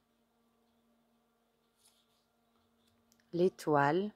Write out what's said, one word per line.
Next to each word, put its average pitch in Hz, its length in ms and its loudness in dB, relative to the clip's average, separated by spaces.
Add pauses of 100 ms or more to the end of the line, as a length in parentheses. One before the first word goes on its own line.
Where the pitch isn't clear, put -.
(3250)
L'étoile. 170 840 0